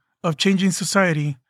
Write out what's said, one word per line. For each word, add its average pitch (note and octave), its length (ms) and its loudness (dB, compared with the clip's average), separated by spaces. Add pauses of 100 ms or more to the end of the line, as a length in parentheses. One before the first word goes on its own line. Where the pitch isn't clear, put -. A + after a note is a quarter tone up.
(240)
of E3 140 -2
changing F#3+ 340 2
society D#3+ 640 0 (120)